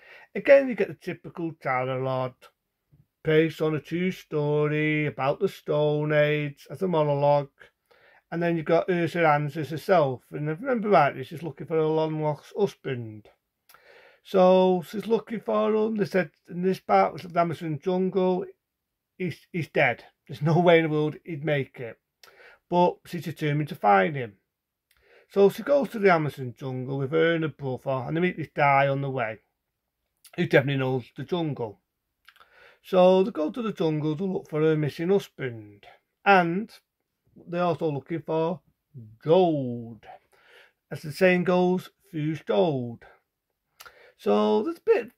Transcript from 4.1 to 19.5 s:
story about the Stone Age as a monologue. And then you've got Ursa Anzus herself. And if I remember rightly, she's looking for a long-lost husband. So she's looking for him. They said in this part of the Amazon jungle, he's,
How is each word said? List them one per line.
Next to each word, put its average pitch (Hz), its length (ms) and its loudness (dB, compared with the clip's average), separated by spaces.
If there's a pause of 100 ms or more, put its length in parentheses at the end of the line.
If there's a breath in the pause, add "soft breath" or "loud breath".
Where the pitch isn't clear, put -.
story 151 920 -2
about 143 360 -2
the 196 80 0
Stone 151 640 -2
Age 147 580 0
as 151 100 -10
a 190 60 -2
monologue. 143 600 2 (840 soft breath)
And 170 100 -4
then 170 140 0
you've 156 100 -4
got 170 240 2
Ursa 175 300 0
Anzus 147 500 2
herself. 151 520 0 (100)
And 151 180 -6
if 156 100 -6
I - 20 -14
remember 240 280 -2
rightly, 139 340 4
she's 156 200 -12
looking 147 240 -12
for 160 100 -2
a 156 120 2
long-lost 156 680 -4
husband. 120 680 -6 (960 soft breath)
So 185 640 4
she's 202 200 -10
looking 220 340 -4
for 214 340 -2
him. 214 220 -2
They 196 80 0
said 180 260 -2 (180)
in 175 120 -8
this 185 180 0
part 190 460 0
of 170 80 -16
the 175 60 2
Amazon 165 440 -2
jungle, 185 640 0 (720)
he's, - 340 -8